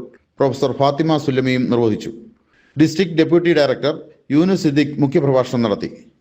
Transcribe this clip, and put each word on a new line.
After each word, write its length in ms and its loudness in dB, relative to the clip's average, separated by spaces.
പ്രൊഫസർ 420 0
ഫാത്തിമ 460 0
സുല്ലമിയും 460 0
നിർവഹിച്ചു. 400 0
ഡിസ്ട്രിക്ട് 380 0
ഡെപ്യൂട്ടി 400 2
ഡയറക്ടർ 340 0
യൂനുസ് 300 2
സിദ്ദിഖ് 380 0
മുഖ്യപ്രഭാഷണം 640 0
നടത്തി. 240 -2